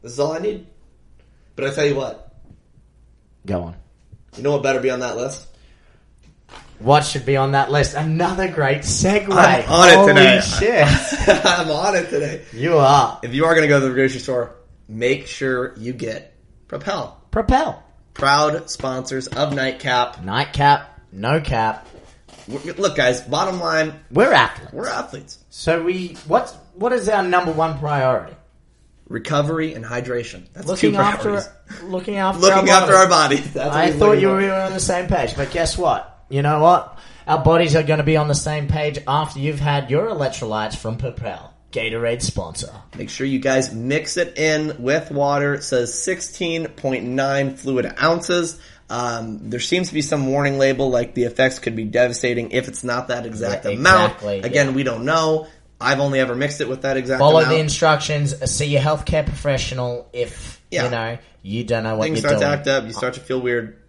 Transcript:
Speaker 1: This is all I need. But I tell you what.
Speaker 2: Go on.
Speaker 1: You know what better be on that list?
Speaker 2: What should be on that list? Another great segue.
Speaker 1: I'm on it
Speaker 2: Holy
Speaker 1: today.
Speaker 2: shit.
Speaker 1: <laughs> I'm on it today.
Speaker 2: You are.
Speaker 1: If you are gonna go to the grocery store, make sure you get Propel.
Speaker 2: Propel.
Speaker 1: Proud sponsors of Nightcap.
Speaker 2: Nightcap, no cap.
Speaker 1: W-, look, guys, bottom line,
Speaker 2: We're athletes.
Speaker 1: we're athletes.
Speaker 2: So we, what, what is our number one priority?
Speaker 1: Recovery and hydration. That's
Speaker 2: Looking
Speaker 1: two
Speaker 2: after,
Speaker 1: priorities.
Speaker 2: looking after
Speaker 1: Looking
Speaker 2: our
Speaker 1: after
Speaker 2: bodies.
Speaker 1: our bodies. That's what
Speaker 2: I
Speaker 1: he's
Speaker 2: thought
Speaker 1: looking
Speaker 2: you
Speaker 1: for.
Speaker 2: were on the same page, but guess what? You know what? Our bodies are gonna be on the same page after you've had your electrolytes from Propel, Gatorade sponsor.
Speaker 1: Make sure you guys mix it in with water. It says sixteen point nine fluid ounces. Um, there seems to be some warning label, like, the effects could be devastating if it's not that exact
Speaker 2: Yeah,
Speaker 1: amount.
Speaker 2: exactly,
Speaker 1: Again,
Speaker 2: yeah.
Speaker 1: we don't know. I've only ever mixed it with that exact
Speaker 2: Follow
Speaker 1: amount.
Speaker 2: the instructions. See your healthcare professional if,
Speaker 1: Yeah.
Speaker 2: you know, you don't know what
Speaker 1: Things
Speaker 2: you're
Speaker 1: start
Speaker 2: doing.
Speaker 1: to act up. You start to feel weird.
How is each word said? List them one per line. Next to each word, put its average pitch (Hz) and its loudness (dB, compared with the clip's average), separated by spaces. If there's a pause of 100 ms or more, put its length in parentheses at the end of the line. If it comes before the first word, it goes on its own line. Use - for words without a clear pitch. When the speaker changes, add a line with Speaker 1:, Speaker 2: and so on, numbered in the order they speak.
Speaker 1:
This 120 -18
is 131 -6
all 156 0
I 160 -6
need. 202 -6 (880)
But 131 -6
I 139 -2
tell 151 0
you 143 2
what. - -10 (1120)
Speaker 2:
Go 92 -4
on. 85 -12 (600)
Speaker 1:
You 120 -14
know 143 2
what 143 0
better 135 0
be 127 0
on 123 -4
that 117 -6
list? 131 -8 (1300)
Speaker 2:
What 143 4
should - -6
be 139 2
on 135 0
that 135 2
list? 147 2
Another 175 -2
great 143 0
segue. 196 0
Speaker 1:
I'm - 4
on 175 8
it 170 12
Speaker 2:
Holy 151 8
Speaker 1:
today. 135 8
Speaker 2:
shit. 190 2
Speaker 1:
<laughs> - 4
I'm 170 0
on 185 0
it 170 -2
today. 147 -4 (100)
Speaker 2:
You 151 0
are. 139 4
Speaker 1:
If 120 -8
you 151 2
are 165 4
gonna 156 4
go 143 4
to 135 0
the 127 -4
grocery 131 0
store, 123 -4 (300)
make 123 -2
sure 127 -4
you 120 -10
get 113 -10 (340)
Propel. 190 -8 (120)
Speaker 2:
Propel. 220 0 (300)
Speaker 1:
Proud 147 2
sponsors 131 -8
of 139 -2
Nightcap. 131 -2
Speaker 2:
Nightcap, 139 0 (120)
no 120 0
cap. 113 -2 (640)
Speaker 1:
W-, 143 -10
look, 180 0
guys, 123 2
bottom 180 -4
line, 160 0 (160)
Speaker 2:
We're 214 4
athletes. - 2
Speaker 1:
we're 214 -8
athletes. - -10 (120)
Speaker 2:
So 165 -2
we, 180 -4 (120)
what, 226 0 (200)
what 220 -2
is 208 -2
our 208 2
number 180 0
one 156 -2
priority? 135 -2 (760)
Speaker 1:
Recovery 151 -4
and 113 -12
hydration. 120 -8
That's - -14
Speaker 2:
Looking 208 2
Speaker 1:
two 202 0
Speaker 2:
after, 208 2
Speaker 1:
priorities. - -8
Speaker 2:
looking 185 -6
after 190 -2
Speaker 1:
Looking 190 6
Speaker 2:
our 190 8
Speaker 1:
after 185 4
Speaker 2:
bodies. 190 8
Speaker 1:
our 190 8
bodies. 147 2
That's 131 -4
what 147 -2
Speaker 2:
I 165 4
Speaker 1:
he's 151 2
Speaker 2:
thought 196 6
Speaker 1:
looking 208 6
Speaker 2:
you 196 4
Speaker 1:
for. 190 2
Speaker 2:
were 196 0
on 190 -2
the 185 -6
same 180 -2
page, 151 -2
but 139 -4
guess 165 -2
what? 156 -2 (160)
You 139 -2
know 151 2
what? 165 4 (300)
Our 156 0
bodies 165 4
are 156 4
gonna 151 0
be 156 2
on 151 2
the 143 0
same 147 -4
page 151 -2
after 147 -2
you've 143 -4
had 143 -2
your 165 0
electrolytes 113 -4
from 117 -8
Propel, 117 -10 (160)
Gatorade 117 -4
sponsor. - -8 (240)
Speaker 1:
Make - -12
sure 135 -6
you 131 0
guys 131 0
mix 135 -4
it 175 -2
in 151 -2
with 147 -2
water. 143 0
It 139 -8
says 120 -2
sixteen 170 -6
point 131 -6
nine 135 -2
fluid 131 -4 (100)
ounces. 175 0 (300)
Um, 113 -6
there 120 -6
seems 180 -2
to - -12
be 151 -2
some 143 -2
warning 139 0
label, 135 2
like, 120 -2
the 123 0
effects 131 0
could 113 -6
be 110 -6
devastating 120 0
if 127 -2
it's - -12
not 123 -6
that 120 -6
exact 110 -6
Speaker 2:
Yeah, 104 -4
Speaker 1:
amount. 175 4
Speaker 2:
exactly, 101 -6
Speaker 1:
Again, 127 0
Speaker 2:
yeah. 131 -4
Speaker 1:
we 135 0
don't 117 -4
know. 156 0 (320)
I've 131 0
only 139 0
ever 123 -2
mixed 143 -4
it 123 -4
with 131 -6
that 135 -2
exact 131 -2
Speaker 2:
Follow 151 8
Speaker 1:
amount. 156 2
Speaker 2:
the 160 2
instructions. 147 0
See 151 -2
your 143 2
healthcare 151 0
professional 123 -4
if, - -8 (100)
Speaker 1:
Yeah. 151 -2
Speaker 2:
you 123 -2
know, 113 -6 (240)
you 110 -6
don't 113 -2
know 110 -4
what 110 0
Speaker 1:
Things - -2
Speaker 2:
you're 147 0
Speaker 1:
start - 2
Speaker 2:
doing. 143 2
Speaker 1:
to 143 -2
act 143 -4
up. 135 2
You 110 -12
start 127 -4
to - -16
feel 131 -4
weird. 120 -4 (120)